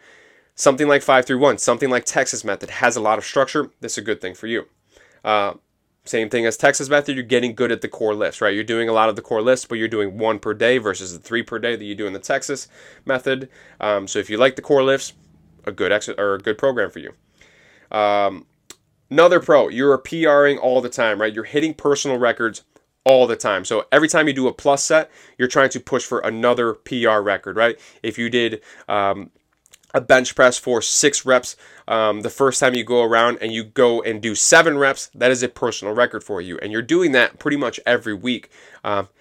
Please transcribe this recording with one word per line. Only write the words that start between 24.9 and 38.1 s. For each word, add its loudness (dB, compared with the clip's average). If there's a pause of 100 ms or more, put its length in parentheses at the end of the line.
you're -2
trying 2
to -8
push -4
for -6
another 0
P -4
R 4
record, -4
right? 2 (240)
If -6
you -4
did, -2 (260)
um, -2 (640)
a 2
bench 2
press 4
for -2
six 0
reps, 0 (280)
um, 0
the -6
first 0
time 2
you -2
go 2
around 2
and -4
you -6
go 2
and -6
do -4
seven 4
reps, -2
that 2
is -2
a -2
personal -6
record -2
for -8
you. -10
And -8
you're -4
doing 0
that 2
pretty -4
much -6
every -2